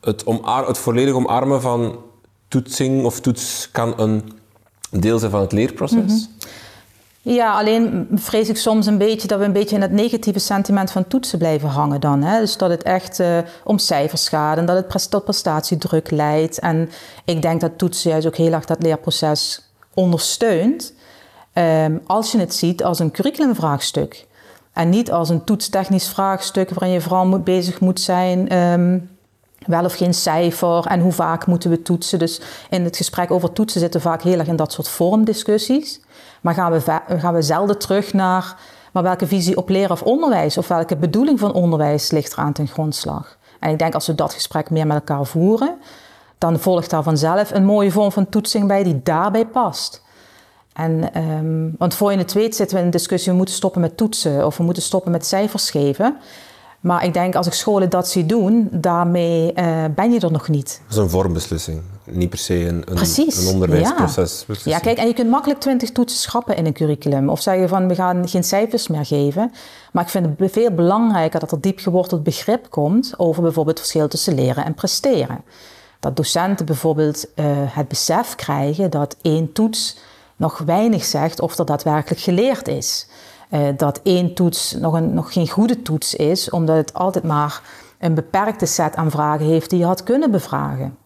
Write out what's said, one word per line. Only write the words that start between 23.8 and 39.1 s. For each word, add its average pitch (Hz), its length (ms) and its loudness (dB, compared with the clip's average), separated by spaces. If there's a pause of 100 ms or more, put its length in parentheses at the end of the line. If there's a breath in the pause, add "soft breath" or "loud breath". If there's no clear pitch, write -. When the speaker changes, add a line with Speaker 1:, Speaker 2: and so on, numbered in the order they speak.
Speaker 2:
en 170 160 0
niet 226 240 2
als 170 160 0
een 165 160 0
toetstechnisch 190 640 0
vraagstuk 190 640 -2
waarin 185 240 -2
je 180 60 2
vooral 185 260 2
moet, 185 180 2
bezig 180 360 0
moet 185 200 2
zijn, 185 480 0
ehm, 175 500 4 (680)
wel 170 180 2
of 175 100 -2
geen 175 200 0
cijfer 170 720 0
en 180 140 2
hoe 175 120 4
vaak 165 340 -2
moeten 175 240 2
we 165 120 2
toetsen? 170 360 -2
Dus 165 220 -2 (300 loud breath)
in 180 140 0
het 170 120 -4
gesprek 175 340 -4
over 175 220 0
toetsen 214 280 -2
zitten 170 200 0
we 170 80 -2
vaak 165 140 -2
heel 175 160 2
erg 156 100 -2
in 165 80 0
dat 156 160 -2
soort - 160 -8
vormdiscussies. 220 1120 0 (400 loud breath)
Maar 170 140 0
gaan 170 180 0
we 160 80 2
ve-, 160 380 -2
gaan 170 160 0
we 165 80 2
zelden 185 360 0
terug 202 340 -2
naar, 185 440 0 (360 loud breath)
maar 185 100 0
welke 180 240 0